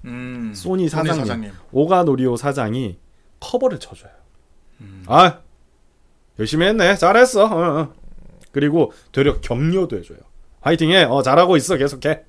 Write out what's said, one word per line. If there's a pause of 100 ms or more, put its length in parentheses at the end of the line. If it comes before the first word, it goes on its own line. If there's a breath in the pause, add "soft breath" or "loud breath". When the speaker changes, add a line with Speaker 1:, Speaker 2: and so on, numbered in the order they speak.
Speaker 1:
음,
Speaker 2:
소니
Speaker 1:
소니
Speaker 2:
사장님,
Speaker 1:
사장님. (200)
Speaker 2:
오가
노리오
사장이 (420)
커버를
쳐줘요. (720)
Speaker 1:
음.
Speaker 2:
"아, (1000)
열심히
했네.
잘했어.
어,
어." (580)
그리고 (220 loud breath)
되려
격려도
해줘요. (440)
"화이팅해.
어,
잘하고
있어.
계속해."